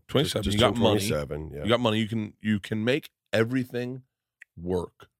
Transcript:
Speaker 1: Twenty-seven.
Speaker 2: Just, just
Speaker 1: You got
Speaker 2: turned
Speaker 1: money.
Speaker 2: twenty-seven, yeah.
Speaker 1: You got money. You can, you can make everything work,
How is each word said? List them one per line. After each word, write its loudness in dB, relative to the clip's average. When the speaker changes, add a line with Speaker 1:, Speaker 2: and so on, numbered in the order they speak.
Speaker 1:
Twenty-seven. 0
Speaker 2:
Just, 0
just 0
Speaker 1:
You 4
got 6
Speaker 2:
turned -2
Speaker 1:
money. 6
Speaker 2:
twenty-seven, -4
yeah. -10
Speaker 1:
You -2
got 4
money. 2
You 0
can, -6
you 0
can -4
make 0
everything -2
work, -6